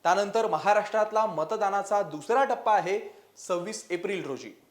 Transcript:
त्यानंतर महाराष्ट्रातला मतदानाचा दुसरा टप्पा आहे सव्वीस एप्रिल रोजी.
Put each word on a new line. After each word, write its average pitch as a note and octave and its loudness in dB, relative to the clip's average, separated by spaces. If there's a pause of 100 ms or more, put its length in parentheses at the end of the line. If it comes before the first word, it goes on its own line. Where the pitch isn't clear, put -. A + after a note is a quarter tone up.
त्यानंतर G3+ 2
महाराष्ट्रातला G#3+ 2
मतदानाचा G3 0
दुसरा F3 0
टप्पा A#3+ 2
आहे F#3+ 0 (360)
सव्वीस F#3 -6
एप्रिल F3+ -4
रोजी. A#2 -10 (100)